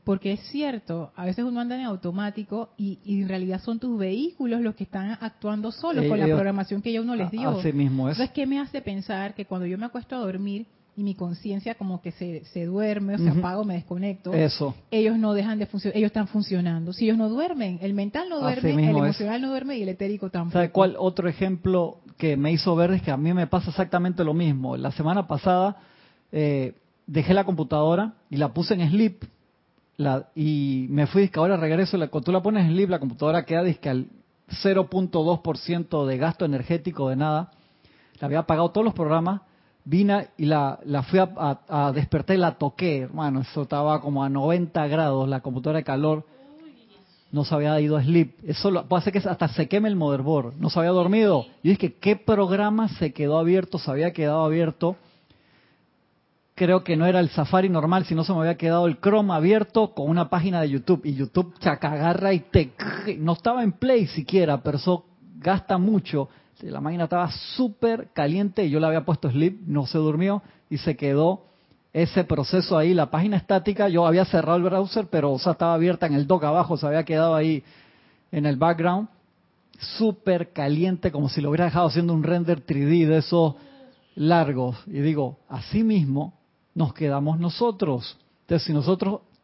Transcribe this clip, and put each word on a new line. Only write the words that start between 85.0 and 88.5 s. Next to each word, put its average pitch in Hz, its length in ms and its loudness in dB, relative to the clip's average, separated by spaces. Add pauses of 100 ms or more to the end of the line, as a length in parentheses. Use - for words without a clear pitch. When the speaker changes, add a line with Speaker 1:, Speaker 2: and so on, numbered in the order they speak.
Speaker 2:
así 147 340 -2
mismo 156 520 2 (400)
nos 156 180 0
quedamos 147 460 0
nosotros. 170 800 -2 (240)
Entonces, - 240 -2